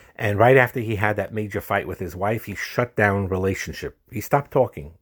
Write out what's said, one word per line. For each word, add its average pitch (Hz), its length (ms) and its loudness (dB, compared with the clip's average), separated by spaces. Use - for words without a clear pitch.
And 104 220 0
right 127 180 8
after 123 240 4
he 110 160 -2
had 104 200 0
that 101 180 -4
major 104 260 -6
fight 101 260 -2
with 90 120 -8
his 90 180 -8
wife, 107 300 -2
he 101 80 -10
shut - 420 -4
down 98 320 2
relationship. 92 720 -4
He 104 120 -8
stopped - 280 0
talking. 80 520 0